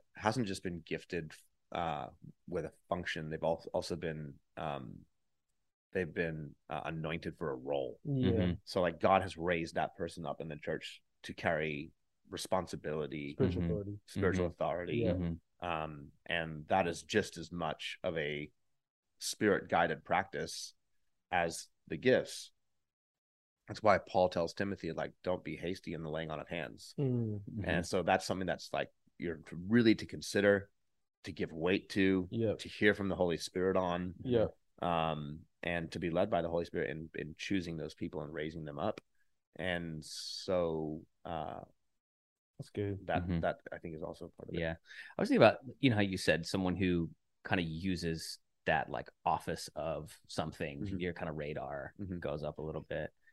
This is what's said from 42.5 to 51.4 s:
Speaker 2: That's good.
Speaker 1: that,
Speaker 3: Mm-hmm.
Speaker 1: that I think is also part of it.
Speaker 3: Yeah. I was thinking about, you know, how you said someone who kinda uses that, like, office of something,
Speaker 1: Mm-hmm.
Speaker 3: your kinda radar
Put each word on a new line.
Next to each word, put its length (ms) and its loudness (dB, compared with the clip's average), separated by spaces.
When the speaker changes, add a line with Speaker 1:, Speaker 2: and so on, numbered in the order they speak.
Speaker 2:
That's 120 -12
good. 360 -2
Speaker 1:
that, 160 2
Speaker 3:
Mm-hmm. 180 0
Speaker 1:
that 180 2
I 60 -8
think 180 -10
is 60 -6
also 340 -8
part 140 -14
of 40 -6
it. 60 0
Speaker 3:
Yeah. 140 0
I 40 2
was 60 2
thinking 140 8
about, 160 10
you 100 6
know, 60 4
how 60 6
you 160 2
said 280 2
someone 300 0
who 340 2
kinda 160 2
uses 760 -4
that, 240 2
like, 180 -6
office 500 -2
of 420 -6
something, 540 -4
Speaker 1:
Mm-hmm. 160 -4
Speaker 3:
your 160 -2
kinda 180 -6
radar 680 -6